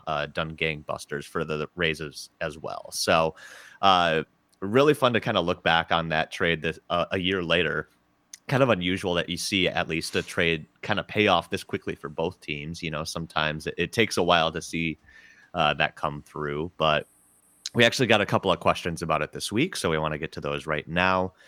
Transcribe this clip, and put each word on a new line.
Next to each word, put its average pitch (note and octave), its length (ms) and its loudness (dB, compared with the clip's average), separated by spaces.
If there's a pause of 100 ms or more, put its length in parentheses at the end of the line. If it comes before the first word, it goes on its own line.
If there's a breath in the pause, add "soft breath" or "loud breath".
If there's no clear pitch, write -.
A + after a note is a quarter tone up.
uh, D2+ 200 -2
done D#2+ 300 -6
gangbusters D2+ 680 -6
for E2 200 -4
the D2+ 300 -4
Rays D#2+ 260 0
as, D2 300 -12 (100)
as D#2 180 -6
well. G1+ 340 -12
So, E2 420 2 (480 loud breath)
uh, F2 400 4 (380)
really C3+ 340 4
fun C3 200 2
to G#2+ 60 2
kinda G#2+ 200 2
look F2 220 -2
back E2 280 4
on E2 200 2
that D#2 200 0
trade E2+ 320 0
this, D#2+ 160 -4 (120)
uh, F2 200 0
a G2 80 -2
year F#2 240 0
later. D#2+ 460 0 (580)
Kind C3+ 160 2
of C3+ 60 6
unusual F#2 460 0
that E2+ 140 -2
you F2 80 -4
see F2+ 320 2
at E2+ 200 -2
least E2 280 -4
a F2+ 60 2
trade E2 440 0 (160)
kinda G2 200 -2
pay G#2+ 260 0
off F2 220 2
this F#2+ 140 -4
quickly - 300 -6
for C#2+ 140 -10
both E2 320 -4
teams. D2+ 420 -8
You E2 80 -6
know, D2+ 140 -4
sometimes D#2 600 -4
it, D#2+ 100 -4
it F2 160 -2
takes A2 240 0
a G2 60 0
while E2+ 300 4
to E2 100 -6
see, E2 360 -4 (560 loud breath)
uh, D2+ 200 2
that C#2+ 220 0
come D2 260 -6
through, D2+ 540 -6
but D#2 300 2 (680)
we A#2+ 100 6
actually A#2 220 2
got G#2+ 140 6
a G2 60 2
couple G2 260 2
of E2 80 0
questions E2+ 420 0
about D#2 200 0
it D2 100 -4
this - 180 -8
week, C#3 240 0
so - 160 -2
we D#2+ 80 2
wanna D#2 200 -2
get D#2 140 -6
to - 80 -12
those D2 260 -4
right D2+ 200 -4
now. F#2 460 0 (160 loud breath)